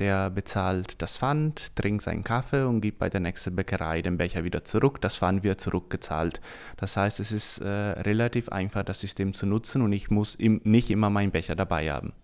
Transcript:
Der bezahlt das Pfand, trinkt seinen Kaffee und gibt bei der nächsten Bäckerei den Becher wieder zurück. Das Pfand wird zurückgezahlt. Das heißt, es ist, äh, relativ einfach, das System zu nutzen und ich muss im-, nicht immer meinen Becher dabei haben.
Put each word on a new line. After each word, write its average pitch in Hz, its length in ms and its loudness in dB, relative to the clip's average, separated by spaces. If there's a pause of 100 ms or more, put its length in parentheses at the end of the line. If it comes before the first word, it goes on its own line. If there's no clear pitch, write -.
Der 98 280 2
bezahlt 92 720 -2
das - 160 -4
Pfand, 151 600 -2
trinkt 104 260 0
seinen 87 220 -4
Kaffee 123 420 0
und 117 140 2
gibt 107 180 -2
bei 92 100 0
der 98 120 0
nächsten 90 340 -4
Bäckerei 85 480 0
den 90 160 0
Becher 85 240 0
wieder 82 220 -2
zurück. 139 360 2
Das - 160 0
Pfand 95 280 2
wird 98 160 2
zurückgezahlt. 85 800 -2 (360)
Das - 200 -4
heißt, 104 240 2
es 104 100 -4
ist, - 280 -2
äh, - 100 -4
relativ 104 800 0
einfach, 98 340 -2
das 98 180 -4
System 98 340 -2
zu - 120 -2
nutzen 113 360 2
und 104 100 4
ich 101 180 -2
muss 104 240 2
im-, 110 300 4
nicht 110 260 6
immer 104 200 4
meinen 101 200 2
Becher 82 240 -2
dabei 80 380 0
haben. - 200 -6 (120)